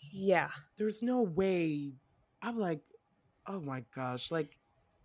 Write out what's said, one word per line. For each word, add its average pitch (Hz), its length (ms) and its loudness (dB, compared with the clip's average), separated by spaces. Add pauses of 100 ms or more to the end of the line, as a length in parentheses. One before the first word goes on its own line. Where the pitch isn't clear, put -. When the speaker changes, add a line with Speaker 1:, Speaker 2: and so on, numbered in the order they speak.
(120)
Speaker 1:
Yeah. 190 380 4 (260)
Speaker 2:
"There's 214 260 -2
no 247 200 2
way." 165 720 2 (480)
I'm 233 160 -4
like, 170 240 0 (640)
"Oh 196 140 -6
my 131 240 -6 (100)
gosh." 127 360 -4
Like, 160 280 -4 (460)